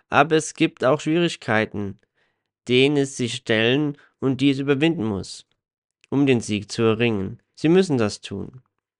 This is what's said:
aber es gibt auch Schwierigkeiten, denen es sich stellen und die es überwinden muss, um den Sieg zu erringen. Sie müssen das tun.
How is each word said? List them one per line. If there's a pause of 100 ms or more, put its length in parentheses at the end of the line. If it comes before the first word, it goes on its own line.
aber
es
gibt
auch
Schwierigkeiten, (680)
denen
es
sich
stellen (220)
und
die
es
überwinden
muss, (640)
um
den
Sieg
zu
erringen. (140)
Sie
müssen
das
tun. (380)